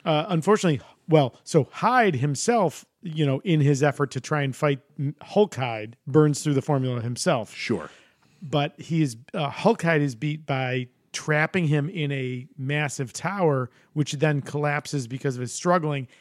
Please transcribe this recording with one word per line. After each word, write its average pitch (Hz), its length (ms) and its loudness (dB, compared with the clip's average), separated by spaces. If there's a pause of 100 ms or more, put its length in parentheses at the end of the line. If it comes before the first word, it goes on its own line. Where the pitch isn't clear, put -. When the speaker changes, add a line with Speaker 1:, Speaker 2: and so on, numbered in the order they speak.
Speaker 1:
Uh, 160 240 0
unfortunately, 175 540 2 (260)
well, 151 340 6
so - 300 2
Hyde 214 440 2
himself, 151 680 0 (180)
you 156 220 -2
know, 135 200 2
in 160 180 4
his 139 200 4
effort 147 280 2
to 131 100 -6
try 151 220 -2
and 135 120 -2
fight 143 260 0 (180)
M-, 147 240 -4
Hulk - 320 2
Hyde, 117 420 -6 (100)
burns 147 360 4
through 147 120 0
the 135 80 2
formula 127 380 0
himself. 120 540 -2
Speaker 2:
Sure. 82 340 -4 (540)
Speaker 1:
But 147 360 -2
he 160 220 -2
is, 127 160 0 (160)
uh, 156 160 -4
Hulk 220 340 0
Hyde 165 200 2
is 139 120 -2
beat 151 300 -6
by 127 440 -4 (260)
trapping 160 520 0
him 147 220 0
in 151 240 -4
a 127 340 -6 (120)
massive 139 560 -4
tower, 160 560 0 (240)
which 151 200 -2
then 143 280 0
collapses 147 640 -4
because 131 300 -4
of 123 40 -10
his 123 120 -8
struggling. 151 560 0 (120)